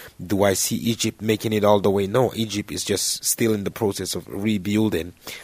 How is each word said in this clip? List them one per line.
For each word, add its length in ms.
Do 180
I 100
see 240
Egypt 440
making 320
it 100
all 160
the 120
way? 160
No, 280
Egypt 360
is 120
just 400
still 300
in 100
the 80
process 440
of 120
rebuilding. 840